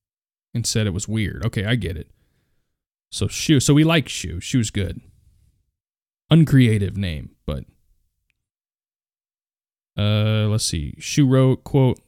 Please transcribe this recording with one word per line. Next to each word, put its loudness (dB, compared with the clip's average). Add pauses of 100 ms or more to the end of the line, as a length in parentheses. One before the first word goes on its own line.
(540)
and -6
said -2
it -2
was -6
weird. -4
Okay, -4
I 0
get -6
it. -14 (1000)
So -4
Shu, 2
so 2
we 6
like 2
Shu. -10
Shu's -2
good. -6 (1300)
Uncreative 4
name, -8 (100)
but, -8 (2250)
uh, 0
let's -2
see. -6
Shu 0
wrote, 4
quote, 0